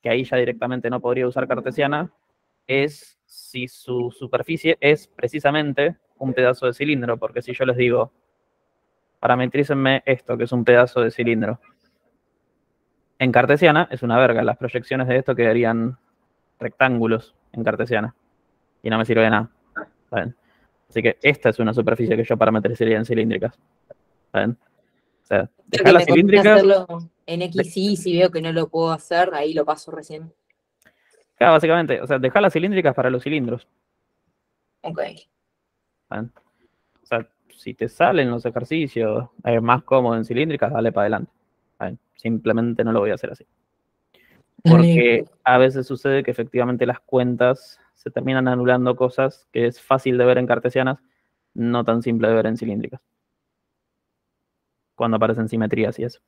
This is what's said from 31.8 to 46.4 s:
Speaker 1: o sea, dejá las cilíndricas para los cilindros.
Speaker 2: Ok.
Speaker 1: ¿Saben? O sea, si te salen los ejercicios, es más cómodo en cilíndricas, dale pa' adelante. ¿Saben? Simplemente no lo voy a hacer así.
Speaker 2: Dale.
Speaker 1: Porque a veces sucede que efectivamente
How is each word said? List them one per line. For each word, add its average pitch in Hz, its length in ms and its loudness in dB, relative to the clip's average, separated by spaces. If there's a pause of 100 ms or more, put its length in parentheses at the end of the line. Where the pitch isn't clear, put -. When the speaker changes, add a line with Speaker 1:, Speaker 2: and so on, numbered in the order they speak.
Speaker 1:
o - 60 -12
sea, 135 120 -2
dejá 131 220 0
las 196 120 2
cilíndricas 175 420 0
para 123 140 -2
los 127 140 -4
cilindros. 127 440 -6 (1120)
Speaker 2:
Ok. 160 200 -10 (1080)
Speaker 1:
¿Saben? 110 220 -10 (720)
O - 40 -20
sea, 113 220 -6 (220)
si - 240 -16
te 113 160 -6
salen 160 400 0
los 120 160 -6
ejercicios, 120 840 -6 (140)
es 117 180 0
más 120 220 0
cómodo 123 320 0
en 113 100 -4
cilíndricas, 131 460 -4
dale 113 200 -2
pa' - 100 -2
adelante. 104 300 -4 (460)
¿Saben? 104 220 -12 (160)
Simplemente 113 680 -2
no 113 80 -2
lo 113 80 2
voy 104 120 0
a 95 40 -2
hacer - 160 -10
así. - 140 -20 (1160)
Speaker 2:
Dale. 165 120 8
Speaker 1:
Porque 165 500 4 (180)
a 127 140 4
veces 131 300 2
sucede 139 360 -2
que 120 80 -4
efectivamente 120 540 -2